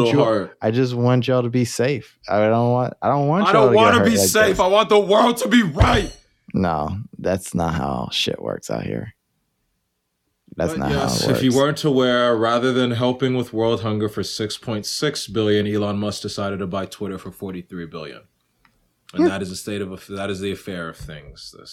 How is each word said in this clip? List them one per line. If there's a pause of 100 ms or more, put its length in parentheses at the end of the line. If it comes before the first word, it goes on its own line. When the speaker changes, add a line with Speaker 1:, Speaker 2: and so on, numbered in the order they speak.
Speaker 1:
little
Speaker 2:
you,
Speaker 1:
heart.
Speaker 2:
I
just
want
y'all
to
be
safe. (100)
I
don't
want,
I
don't
want
Speaker 1:
I
Speaker 2:
y'all
Speaker 1:
don't
Speaker 2:
to
get
Speaker 1:
wanna
Speaker 2:
hurt
Speaker 1:
be
Speaker 2:
like
Speaker 1:
safe.
Speaker 2:
this.
Speaker 1:
I
want
the
world
to
be
right. (380)
Speaker 2:
No, (220)
that's
not
how
shit
works
out
here. (1400)
That's
Speaker 1:
But
Speaker 2:
not
Speaker 1:
yes, (220)
Speaker 2:
how
it
works.
Speaker 1:
if
you
weren't
aware,
rather
than
helping
with
world
hunger
for
six
point
six
billion,
Elon
Musk
decided
to
buy
Twitter
for
forty-three
billion. (920)
And
Speaker 2:
Hmm.
Speaker 1:
that
is
the
state
of
aff-,
that
is
the
affair
of
things,
the
Speaker 2:
Hmm.